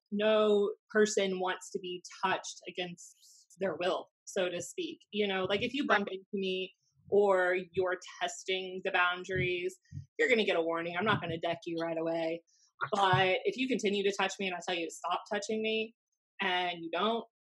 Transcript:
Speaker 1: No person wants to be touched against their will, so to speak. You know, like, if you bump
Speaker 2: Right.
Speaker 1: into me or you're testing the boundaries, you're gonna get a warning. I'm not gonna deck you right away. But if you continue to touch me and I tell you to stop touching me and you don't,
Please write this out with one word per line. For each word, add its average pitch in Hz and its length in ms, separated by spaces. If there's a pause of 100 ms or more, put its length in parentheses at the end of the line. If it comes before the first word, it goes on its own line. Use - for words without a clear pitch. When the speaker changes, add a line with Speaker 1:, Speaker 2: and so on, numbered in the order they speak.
(100)
Speaker 1:
No 208 600 (200)
person 202 480
wants 185 320
to 190 80
be 180 240 (220)
touched - 440
against 175 460 (460)
their 185 180
will, 175 300 (160)
so 180 240
to 175 120
speak. - 380 (140)
You 208 160
know, 190 200
like, 202 140
if 160 100
you 277 140
bump 202 240
Speaker 2:
Right. 190 80
Speaker 1:
into 190 60 (160)
me 185 320 (380)
or 190 480 (160)
you're 180 240 (220)
testing 185 640
the 185 60
boundaries, 180 840 (420)
you're 233 100
gonna 226 160
get 180 120
a 170 60
warning. 165 360
I'm 190 60
not 214 160
gonna 165 180
deck 165 260
you 170 160
right 165 160
away. 165 460 (480)
But 190 540
if 202 120
you 254 120
continue 202 340
to 196 160
touch 190 220
me 196 80
and 180 80
I - 100
tell 185 100
you 170 120
to - 40
stop 175 300 (100)
touching 220 300
me 220 320 (460)
and 180 420
you 165 80
don't, 208 340 (220)